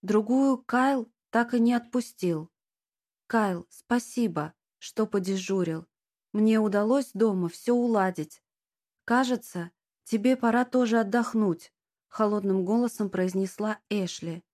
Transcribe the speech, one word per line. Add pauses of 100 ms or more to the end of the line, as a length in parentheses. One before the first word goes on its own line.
Другую
Кайл (180)
так
и
не
отпустил. (760)
«Кайл,
спасибо, (260)
что
подежурил. (480)
Мне
удалось
дома
все
уладить. (640)
Кажется, (320)
тебе
пора
тоже
отдохнуть», (340)
холодным
голосом
произнесла (100)
Эшли. (100)